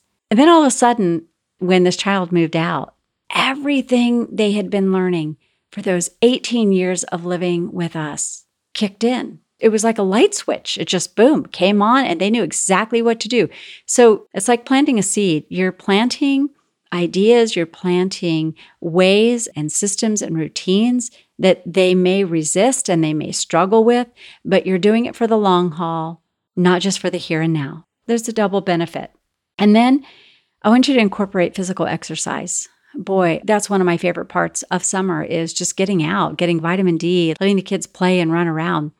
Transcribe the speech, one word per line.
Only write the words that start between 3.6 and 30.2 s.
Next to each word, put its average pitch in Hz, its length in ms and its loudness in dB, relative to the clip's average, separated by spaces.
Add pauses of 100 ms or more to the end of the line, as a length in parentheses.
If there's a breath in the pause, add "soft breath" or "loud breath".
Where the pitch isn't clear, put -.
they 208 200 0
had 202 180 -2
been 196 220 0
learning 175 460 -2 (340)
for 202 100 -12
those 185 280 -2 (120)
eighteen 233 500 2
years 180 340 0
of 170 200 -8
living 175 460 -2
with 175 240 -6
us 151 500 -8 (280)
kicked 196 300 -4
in. 233 360 -2 (180)
It 220 120 2
was 208 140 0
like 226 140 0
a 208 60 0
light 220 320 2
switch. - 420 -8
It 165 100 -6
just, - 280 -6
boom, 202 300 4
came 202 360 0
on, 240 240 2
and 165 140 -2
they 190 100 0
knew 226 140 0
exactly 220 580 -2
what 226 200 0
to 214 80 -10
do. 226 200 0 (360 loud breath)
So 233 480 4
it's 190 160 -2
like 233 160 0
planting 269 340 2
a 190 40 2
seed. 180 460 0
You're 185 220 -2
planting 269 800 0 (440)
ideas, 202 640 2
you're 170 100 -2
planting 175 920 -2 (240 loud breath)
ways 202 760 2
and 151 160 -6
systems 208 500 -4
and 160 160 -6
routines 208 720 0 (300 soft breath)
that 185 260 2
they 185 300 2
may 185 280 2
resist 180 640 0
and 165 140 2
they 156 100 0
may 156 180 -6
struggle 190 520 2
with, 240 240 2 (380 loud breath)
but 175 200 0
you're 185 120 0
doing 214 280 2
it - 100 -10
for 233 120 0
the 220 100 2
long 180 340 2
haul, 165 500 -6 (340)
not 180 260 2
just 190 180 -2
for 185 100 -4
the 180 80 -4
here 165 240 -4
and 165 120 0
now. 156 320 -6 (220)
There's 226 220 -2
a 226 40 -8
double 196 280 -2
benefit. 170 500 -4 (460)
And 208 180 6
then 254 300 4 (560 loud breath)